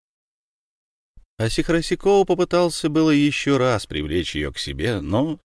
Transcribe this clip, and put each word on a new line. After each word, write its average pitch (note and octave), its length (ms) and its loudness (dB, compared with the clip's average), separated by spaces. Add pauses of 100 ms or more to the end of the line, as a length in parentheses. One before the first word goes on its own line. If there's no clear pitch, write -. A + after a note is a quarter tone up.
(1400)
Асихарасикоу E3+ 880 2
попытался F3 640 0
было D#3 200 4
ещё C#3+ 480 2
раз B2 300 0
привлечь D2+ 480 -4
её D2 180 -6
к - 60 -12
себе, D#2 420 -4
но C#3+ 440 -2